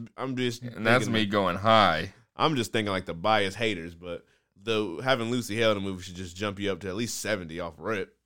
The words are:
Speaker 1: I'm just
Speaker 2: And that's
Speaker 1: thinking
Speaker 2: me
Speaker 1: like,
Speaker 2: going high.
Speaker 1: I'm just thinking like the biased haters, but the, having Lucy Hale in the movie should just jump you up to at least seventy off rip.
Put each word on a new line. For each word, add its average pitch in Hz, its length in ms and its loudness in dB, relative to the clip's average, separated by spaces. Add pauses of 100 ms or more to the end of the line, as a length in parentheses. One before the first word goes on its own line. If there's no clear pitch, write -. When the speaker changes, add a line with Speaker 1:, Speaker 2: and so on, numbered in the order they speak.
(180)
Speaker 1:
I'm 131 180 -6
just 123 260 -2
Speaker 2:
And 117 240 -6
that's 117 200 4
Speaker 1:
thinking 113 80 0
Speaker 2:
me 110 80 2
Speaker 1:
like, 107 80 0
Speaker 2:
going 95 260 2
high. 95 580 4 (220)
Speaker 1:
I'm 147 220 2
just 117 160 -2
thinking 104 180 0
like 92 140 -2
the 87 80 -6
biased 98 420 2
haters, 90 400 -4
but 85 300 -12 (360)
the, 107 400 -2
having 123 300 2
Lucy 113 240 -4
Hale 113 160 4
in 101 60 2
the 98 120 -4
movie 92 140 -6
should 90 140 -14
just 90 180 -12
jump 98 240 -4
you 101 100 0
up 87 120 -4
to 95 80 -8
at 90 80 -6
least 117 240 -6
seventy 90 400 -4
off 85 160 -8
rip. 95 360 -6 (120)